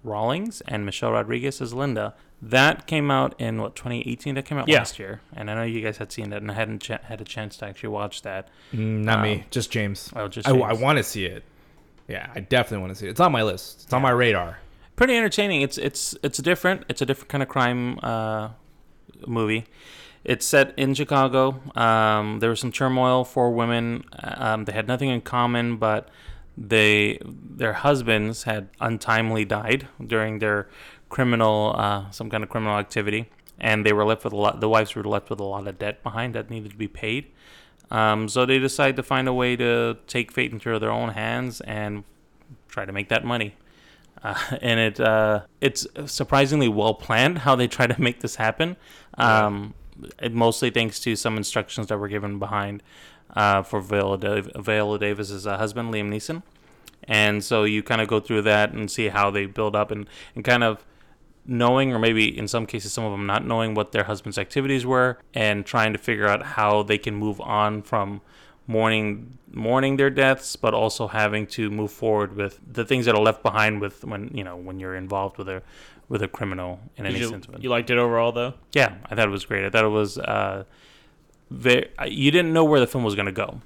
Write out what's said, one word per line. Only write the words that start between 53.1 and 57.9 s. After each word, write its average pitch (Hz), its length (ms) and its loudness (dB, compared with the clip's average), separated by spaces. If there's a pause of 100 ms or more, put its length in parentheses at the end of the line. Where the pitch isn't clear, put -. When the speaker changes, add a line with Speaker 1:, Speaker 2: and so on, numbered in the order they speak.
Speaker 1:
uh, 101 260 6
for 101 180 -4
Viola 98 380 0
Dav-, 101 380 -2
Viola 107 420 0
Davis's, 101 480 -4
uh, 98 120 -2
husband, 113 340 -4
Liam 104 160 -2
Neeson. 160 340 -6 (600)
And 104 400 2
so 110 200 2
you 107 180 0
kinda 110 240 0